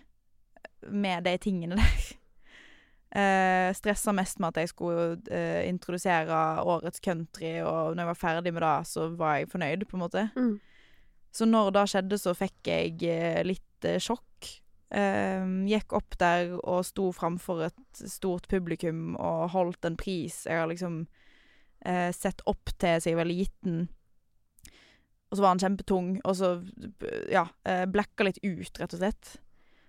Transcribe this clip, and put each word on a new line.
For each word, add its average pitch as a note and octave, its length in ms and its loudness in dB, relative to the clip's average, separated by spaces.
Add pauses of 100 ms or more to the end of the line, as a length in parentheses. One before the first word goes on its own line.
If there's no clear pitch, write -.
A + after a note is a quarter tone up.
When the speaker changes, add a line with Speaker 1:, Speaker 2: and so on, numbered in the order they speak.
(920)
Speaker 1:
med F#3 360 0
de F#3 120 2
tingene F3+ 400 -2
der. - 200 6 (100)
<laughs> - 60 -18 (920)
Eh, F#3+ 680 4
stressa G#3 400 0
mest G3 240 0
med E3 140 -2
at - 100 -2
jeg E3+ 80 0
skulle, E3+ 460 0 (180)
eh, E3+ 320 0
introdusere E3 960 0
årets F3 400 0
country, E3 540 -4 (100)
og D#3+ 320 0
når F3 60 -2
jeg E3+ 80 -2
var E3+ 100 -6
ferdig E3+ 320 0
med E3+ 100 -4
det, D#3+ 100 4 (120)
så D#3+ 220 -4 (100)
var D#3 220 2
jeg D3+ 100 -2
fornøyd, F3+ 400 -2
på - 80 -10
en F3+ 60 -2
måte. F#3 220 0 (120)
Speaker 2:
Mm. B3 140 4 (840)
Speaker 1:
Så A3+ 160 2
når A3 240 6
det G3+ 160 6
skjedde, G3 320 0
så F3+ 160 0
fikk - 320 -4
jeg, E3 400 0
eh, E3 400 0
litt, F#3 160 -4 (240)
eh, E3+ 80 2
sjokk. - 540 -6 (420)
Ehm, F#3+ 720 0
gikk G#3+ 300 0
opp - 240 -4
der F3 400 4
og F3+ 240 0
sto F#3+ 260 -2
framfor F3 600 -2
et - 420 -18
stort F3+ 340 -4
publikum E3+ 680 -2
og E3+ 400 -2
holdt F3 320 0
en E3 80 -2
pris E3+ 480 -6
jeg E3 160 0
har D#3+ 80 0
liksom, E3 380 -4 (800)
eh, F3+ 260 0
sett - 320 -4
opp - 340 -4
til E3+ 220 4
siden E3 160 2
jeg - 0 -
var E3+ 160 2
liten. F3 560 -2 (1400)
Og G3 60 -2
så - 20 0
var F#3 160 6
han F#3 80 2
kjempetung, F#3+ 640 0
og F#3+ 100 2
så, F3+ 160 2 (800)
ja, E3+ 160 2 (160)
eh, F#3 220 0
blacka G3+ 380 0
litt F#3+ 200 0
ut, F3+ 340 -6
rett - 140 -6
og F3 80 -8
slett. - 380 -2 (500)